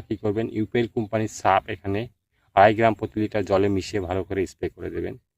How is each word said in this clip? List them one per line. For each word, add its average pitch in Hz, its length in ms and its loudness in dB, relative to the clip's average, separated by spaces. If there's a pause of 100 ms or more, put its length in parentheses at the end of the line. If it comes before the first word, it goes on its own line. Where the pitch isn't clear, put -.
কি 113 100 -4
করবেন? 107 300 -2 (100)
ইউপিএল 110 380 0
কোম্পানির 107 460 -4
সাপ 98 220 4 (120)
এখানে 98 260 -6 (560)
আড়াই 101 180 8
গ্রাম 110 200 4
প্রতি - 280 -8
লিটার 107 220 -2
জলে 98 240 2
মিশিয়ে 98 400 -2
ভালো 90 200 -2
করে 98 180 -2
স্প্রে - 300 -8
করে 87 140 -12
দেবেন। 87 240 -8 (240)